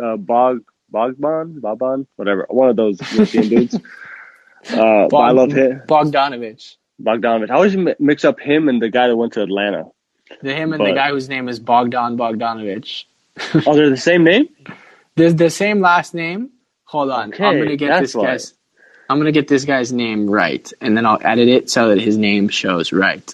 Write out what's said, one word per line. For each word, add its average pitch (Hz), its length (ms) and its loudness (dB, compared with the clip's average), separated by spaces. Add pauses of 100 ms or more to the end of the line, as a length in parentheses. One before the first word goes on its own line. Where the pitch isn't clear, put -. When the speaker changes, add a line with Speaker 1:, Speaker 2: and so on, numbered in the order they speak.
Speaker 1:
uh, 113 160 -4
Bog-, 120 480 0 (280)
Bogban? 147 680 -4
Boban? 127 540 -6
Whatever. 98 340 -4
One 127 200 2
of 117 80 0
those 104 240 -2 (120)
European 110 360 2
Speaker 2:
<laughs> 107 60 0 (140)
Speaker 1:
dudes. - 60 -10
Uh, 214 60 -4 (880)
but 120 60 -4 (400)
I 127 160 4
Speaker 2:
Bog-, 127 40 4
Speaker 1:
love 131 160 4
him. 131 360 0
Speaker 2:
Bogdanovich. 139 880 -2 (260)
Speaker 1:
Bogdanovich. 113 480 0
I 123 40 -2
always 190 220 2
mi-, 180 220 0
mix 147 260 0
up 143 140 2
him 151 300 0
and 120 120 0
the 113 80 0
guy 123 200 2
that 117 80 2
went 117 160 -2
to 110 100 -4
Atlanta. 98 440 -4 (560)
Speaker 2:
The, 139 120 -6
him 160 180 -4
and 151 80 -4
the 104 100 0
Speaker 1:
But 92 40 0
Speaker 2:
guy 139 160 0
whose 135 180 -4
name 131 200 -8
is 120 100 -8
Bogdan 120 580 -2
Bogdanovich. 113 880 -6 (320)
<laughs> - 300 -2
Speaker 1:
Oh, 147 80 4
they're 147 160 6
the 131 60 0
same 170 260 2
name? 202 260 4 (680)
Speaker 2:
There's 165 180 4
the 165 160 2
same 202 300 -2
last 175 340 2
name. 175 360 -8 (340)
Hold 143 260 -4
on. 110 240 -6
I'm 190 220 0
Speaker 1:
Okay, - 20 2
Speaker 2:
gonna 143 180 -2
get 143 120 -2
Speaker 1:
that's 165 120 2 (120)
Speaker 2:
this - 20 -6
Speaker 1:
why. 107 120 0
Speaker 2:
guy's, - 280 -6 (560)
I'm 139 80 0
gonna 151 140 0
get - 160 2
this 139 180 2
guy's 127 260 -2
name 110 380 -2
right, 87 500 -2
and 110 160 0
then 117 80 0
I'll 110 160 2
edit 117 280 2
it 123 200 2
so 117 200 2
that 101 120 4
his 107 160 0
name 104 320 0
shows 90 440 -4
right. 92 300 0 (120)